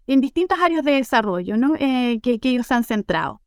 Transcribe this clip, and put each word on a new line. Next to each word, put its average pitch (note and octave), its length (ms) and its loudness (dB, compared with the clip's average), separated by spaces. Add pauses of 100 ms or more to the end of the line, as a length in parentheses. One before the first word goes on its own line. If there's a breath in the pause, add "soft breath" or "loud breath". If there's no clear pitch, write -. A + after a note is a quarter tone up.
en C4+ 140 4
distintas E4+ 380 0
áreas E4 260 2
de D4 60 2
desarrollo, G#3+ 680 0
¿no? C#4 200 2
Eh, B3 460 0
que, A#3+ 160 0
que C4 120 0
ellos B3 200 -2
han A#3+ 140 0
centrado. G3 600 -4